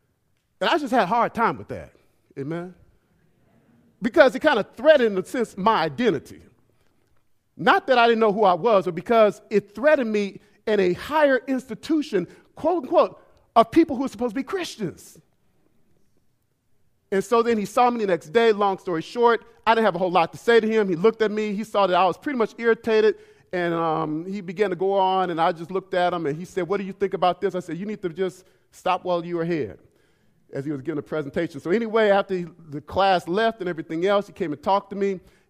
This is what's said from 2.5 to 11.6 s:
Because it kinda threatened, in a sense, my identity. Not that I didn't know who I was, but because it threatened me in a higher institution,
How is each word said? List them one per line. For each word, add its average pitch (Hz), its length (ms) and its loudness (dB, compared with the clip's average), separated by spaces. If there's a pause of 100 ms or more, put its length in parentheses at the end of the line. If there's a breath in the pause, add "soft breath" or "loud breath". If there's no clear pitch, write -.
Because 262 320 4
it 262 60 -6
kinda 269 220 2 (140)
threatened, 240 400 4
in 185 80 -4
a - 20 -14
sense, 240 300 -6
my 196 260 2
identity. 147 600 -4 (1120)
Not 330 300 2
that 254 100 2
I 233 100 6
didn't 233 140 2
know 220 120 4
who 208 120 0
I 185 80 6
was, 185 320 2
but 175 100 -4
because 214 540 2
it 202 260 -2
threatened 262 380 2
me 202 280 -2 (260 soft breath)
in 214 120 0
a 185 140 2
higher 277 560 0
institution, 254 800 -4 (260 loud breath)